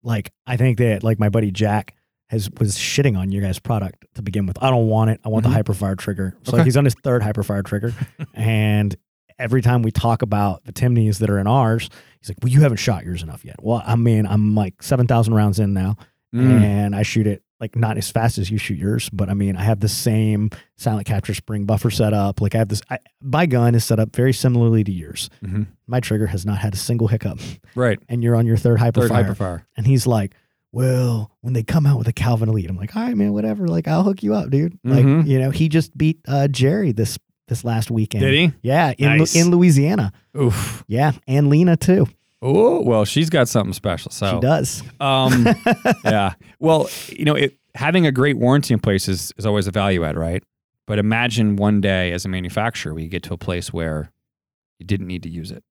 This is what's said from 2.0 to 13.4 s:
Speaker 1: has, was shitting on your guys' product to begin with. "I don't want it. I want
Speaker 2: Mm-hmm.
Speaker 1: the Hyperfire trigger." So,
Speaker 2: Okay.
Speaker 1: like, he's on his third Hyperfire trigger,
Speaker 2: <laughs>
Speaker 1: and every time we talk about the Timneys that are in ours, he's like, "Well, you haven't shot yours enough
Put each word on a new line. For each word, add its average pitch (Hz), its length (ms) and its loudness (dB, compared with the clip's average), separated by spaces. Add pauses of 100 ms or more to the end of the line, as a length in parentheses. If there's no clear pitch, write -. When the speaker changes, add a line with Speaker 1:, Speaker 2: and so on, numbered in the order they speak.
Speaker 1:
has, 104 200 -4 (120)
was 104 160 0
shitting 135 420 0
on 95 140 -2
your 98 100 -2
guys' 92 160 -2
product 101 560 -6
to 110 80 -12
begin 98 240 -4
with. 92 160 -6
"I 131 80 2
don't 120 160 2
want 110 240 2
it. 110 140 -2
I 110 40 -6
want 110 160 0
Speaker 2:
Mm-hmm. 123 100 4
Speaker 1:
the 110 100 2
Hyperfire 95 340 -2
trigger." 95 460 -6
So, 123 60 -6
Speaker 2:
Okay. 117 80 2
Speaker 1:
like, 165 80 4
he's 123 100 2
on 143 80 4
his 120 180 2
third 123 200 0
Hyperfire 104 420 -4
trigger, 104 280 -4 (220)
Speaker 2:
<laughs> - 200 -14
Speaker 1:
and 107 600 0 (440)
every 127 240 0
time 123 200 2
we 110 80 0
talk 113 320 0
about 104 440 -2
the 113 60 -16
Timneys 113 460 2
that 107 100 0
are 101 100 2
in 98 100 0
ours, 113 400 2 (320)
he's - 80 -18
like, 98 140 -12
"Well, 123 100 0
you 139 80 6
haven't 131 180 4
shot 95 260 -4
yours 85 200 -8
enough 78 200 -16